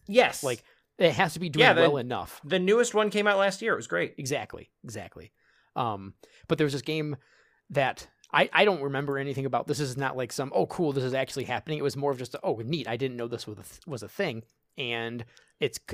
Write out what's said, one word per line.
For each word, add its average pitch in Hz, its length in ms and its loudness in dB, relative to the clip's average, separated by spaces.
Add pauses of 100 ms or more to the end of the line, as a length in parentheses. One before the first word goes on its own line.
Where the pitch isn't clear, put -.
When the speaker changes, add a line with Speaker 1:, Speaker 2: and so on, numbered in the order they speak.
Speaker 1:
Yes. 202 360 4
Speaker 2:
Like, 127 200 -2 (340)
it 170 160 6
has 170 200 2
to 165 60 -8
be 180 100 -4
doing 151 120 4
Speaker 1:
Yeah, 240 120 8
the, 165 80 4
Speaker 2:
well 151 160 6
enough. 120 460 -6
Speaker 1:
the 165 160 0
newest 220 340 4
one 214 160 4
came 208 180 2
out 202 100 4
last 196 240 2
year. 220 120 0
It - 40 0
was 117 100 -8
great. 170 300 -2
Speaker 2:
Exactly, 131 540 -6 (120)
exactly. 104 480 -14 (440)
Um, 101 400 -6 (320)
but 165 100 0
there 156 80 2
was 139 80 0
this 135 80 -4
game 151 360 -4 (520)
that - 380 -2 (260)
I, 165 180 4
I 190 140 6
don't 180 160 2
remember 139 360 -2
anything 139 280 -4
about. 123 220 -2
This 143 120 -2
is 131 160 -4
not 131 220 -4
like 123 160 -4
some, 131 220 -4
"Oh, 185 100 4
cool, 156 260 -2
this 135 140 -2
is 127 80 -2
actually 131 320 -2
happening." 127 320 -4
It 143 60 -4
was 139 120 0
more 139 160 0
of 127 60 -4
just, 123 260 -10
"Oh, 156 120 0 (100)
neat, 139 220 -4
I 120 100 -2
didn't 131 180 -4
know 120 120 -4
this 117 200 -8
was 104 100 -10
a 95 60 -16
th-, - 240 -20
was 123 160 -8
a 98 60 -12
thing." 131 340 -6 (340)
And 117 460 -6 (380)
it's, - 180 -2 (140)